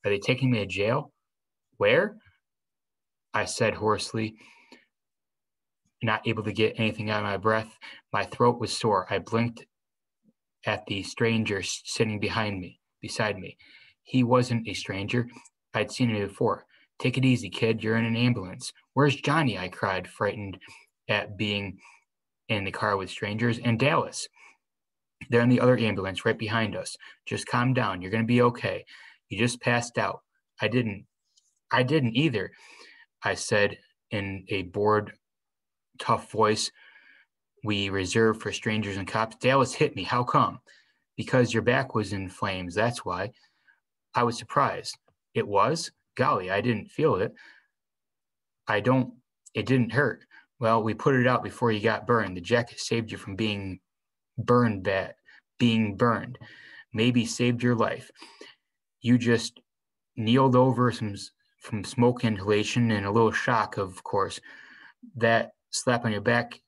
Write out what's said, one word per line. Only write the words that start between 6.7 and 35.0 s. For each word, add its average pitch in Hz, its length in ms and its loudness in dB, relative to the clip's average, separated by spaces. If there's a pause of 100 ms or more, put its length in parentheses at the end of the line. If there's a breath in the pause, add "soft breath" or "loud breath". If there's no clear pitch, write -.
anything 110 320 -2
out 107 140 -2
of 101 80 -2
my 98 60 -2
breath. 110 420 -2 (320 loud breath)
My 101 140 -2
throat 120 340 0
was 110 180 -4
sore. 101 340 0
I 98 80 0
blinked 117 460 -2 (1000)
at 104 200 -2
the 98 160 -6
stranger 110 580 0
s-, - 260 -8
sitting 110 340 -2
behind 101 400 -4
me, - 200 -14 (220)
beside 107 380 -6
me. 95 180 -18 (460 loud breath)
He 127 200 0
wasn't 120 440 2
a 98 60 -8
stranger. 107 540 -4 (460 loud breath)
I'd 107 180 -2
seen 123 180 0
him 104 180 -2
before. 101 400 -2 (320 soft breath)
"Take 127 180 -2
it 131 80 2
easy, 117 240 2
kid. 110 340 0
You're 110 140 0
in 113 80 0
an 113 100 -2
ambulance." 113 560 -2 (220 soft breath)
"Where's 135 220 4
Johnny?" 143 420 0
I 90 120 -6
cried, 95 380 -4
frightened 101 520 -4 (500 loud breath)
at 98 280 -2
being 101 420 -4 (680 loud breath)
in 101 160 -2
the 95 60 -6
car 104 260 -2
with 92 120 -6
strangers. 110 480 -2
"And 113 220 0
Dallas?" 135 480 0 (1000 soft breath)
"They're 117 120 4
in 123 80 4
the 123 120 6
other 123 160 6
ambulance 98 480 -2
right 113 120 2
behind 110 380 -2
us. - 200 -10 (300 loud breath)
Just - 220 -6
calm 123 260 0
down. 98 280 -2
You're 92 100 -6
gonna 113 140 0
be 120 160 4
okay. 101 440 0 (440 loud breath)
You 98 100 -6
just 120 220 0
passed 120 360 0
out." 98 240 -4 (400)
"I 110 60 0
didn't. 110 400 -2 (640)
I 127 120 2
didn't 127 320 0
either," 117 360 0 (720 loud breath)
I 101 100 0
said 101 460 0 (320)
in 98 380 -6
a 98 140 -4
bored, 104 540 0 (800)